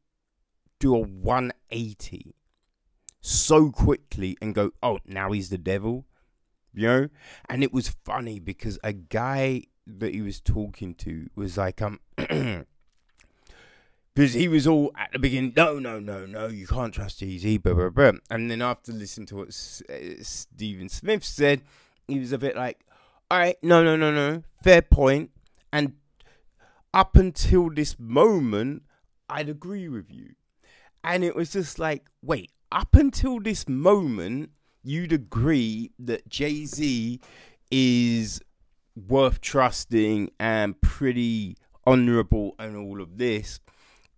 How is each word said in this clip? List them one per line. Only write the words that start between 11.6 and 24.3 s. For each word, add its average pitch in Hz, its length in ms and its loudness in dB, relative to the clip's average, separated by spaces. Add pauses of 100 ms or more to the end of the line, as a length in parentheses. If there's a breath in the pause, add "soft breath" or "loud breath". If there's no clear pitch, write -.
um, 104 180 -6 (100)
<clears throat> - 80 -20 (2000 soft breath)
'cause 135 200 4
he 165 140 2
was 156 180 2
all 151 300 2
at 101 160 -10
the 127 60 -6
beginning, 127 380 -2
"No, 151 220 4
no, 117 200 -8
no, 101 280 -12
no, 107 220 -10
you 104 180 -12
can't 117 260 -4
trust 101 280 -10
Jay-Z, 95 380 -2
blah, 90 140 0
blah, 90 160 0
blah." 117 240 4 (180)
And 117 200 -6
then 117 100 -6
after 123 320 -6
listening 107 360 -14
to 104 80 -16
what 98 120 -12
S-, - 400 -16
uh, 71 340 -14
Stephen 98 680 -12
Smith - 340 -2
said, 143 380 2 (440 soft breath)
he 135 140 -4
was 127 120 -6
a 135 60 -2
bit 131 160 -4
like, 123 300 -8 (460 soft breath)
"All 180 80 4
right, 175 240 2
no, 170 200 6
no, 160 140 4
no, 156 160 2
no, 147 300 -2 (200)